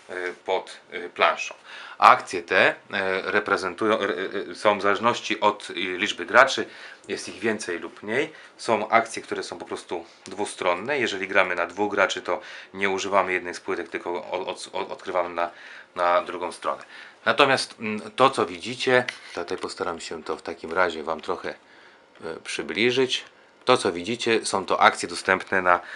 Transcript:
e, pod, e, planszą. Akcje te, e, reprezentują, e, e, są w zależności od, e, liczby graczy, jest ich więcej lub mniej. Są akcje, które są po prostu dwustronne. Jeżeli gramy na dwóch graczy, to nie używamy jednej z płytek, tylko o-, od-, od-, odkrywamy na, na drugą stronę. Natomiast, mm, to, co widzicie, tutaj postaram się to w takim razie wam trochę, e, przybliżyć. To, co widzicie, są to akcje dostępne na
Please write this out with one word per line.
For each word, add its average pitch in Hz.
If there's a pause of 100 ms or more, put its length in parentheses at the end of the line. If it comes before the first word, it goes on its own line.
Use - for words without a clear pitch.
e, 95 (300)
pod, 92 (100)
e, 87
planszą. - (440)
Akcje 104
te, 101
e, - (560)
reprezentują, 98
e, 98 (460)
e, 87
są 104
w 92
zależności 101
od, -
e, -
liczby 90
graczy, 113 (420)
jest 98
ich 90
więcej 104
lub 82
mniej. 135 (240)
Są 107
akcje, 113
które 95
są 90
po 85
prostu 92 (200)
dwustronne. 95
Jeżeli 95
gramy 95
na 87
dwóch 98
graczy, 95
to 90 (340)
nie 98
używamy 95
jednej 87
z -
płytek, 87
tylko 87
o-, 90
od-, -
od-, 95
odkrywamy 87
na, 85 (440)
na 87
drugą 85
stronę. 73 (420)
Natomiast, 131
mm, 107
to, 131
co 117
widzicie, 123 (300)
tutaj 87
postaram 87
się 80
to 80
w -
takim 82
razie 85
wam 80
trochę, 82 (720)
e, 82
przybliżyć. 123 (400)
To, 127
co 101
widzicie, 110
są 95
to 98
akcje 104
dostępne 92
na 87 (160)